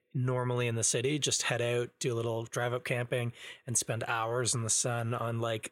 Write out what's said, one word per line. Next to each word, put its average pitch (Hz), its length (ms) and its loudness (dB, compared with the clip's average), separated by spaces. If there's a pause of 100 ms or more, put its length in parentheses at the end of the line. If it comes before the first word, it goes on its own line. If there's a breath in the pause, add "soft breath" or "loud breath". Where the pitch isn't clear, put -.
(120)
normally 123 540 2
in 117 80 0
the 113 80 0
city. 135 380 2
Just - 220 2
head 120 200 2
out, 120 260 2 (120)
do 127 120 0
a 117 40 0
little 117 260 0
drive-up 123 420 -2
camping, 120 480 0 (320 loud breath)
and 120 140 -2
spend 113 300 -2
hours 117 480 0
in 113 80 -2
the 110 60 -2
sun 117 440 0
on, 117 260 -2
like, 113 320 -2